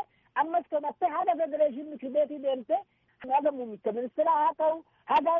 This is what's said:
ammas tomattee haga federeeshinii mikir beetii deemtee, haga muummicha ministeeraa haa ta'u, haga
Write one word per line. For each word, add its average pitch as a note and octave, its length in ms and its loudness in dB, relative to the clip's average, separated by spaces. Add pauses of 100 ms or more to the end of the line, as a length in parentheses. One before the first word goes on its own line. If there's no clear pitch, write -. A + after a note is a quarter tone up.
(360)
ammas E4 320 0
tomattee D4 420 -2
haga F4 260 0
federeeshinii D4 560 -2
mikir C4 200 -10
beetii D4 300 0
deemtee, C4+ 400 -2 (400)
haga C#4+ 300 2
muummicha A#3 400 -6
ministeeraa D4 460 0
haa D#4 160 2
ta'u, D#4+ 300 0 (220)
haga D4+ 340 2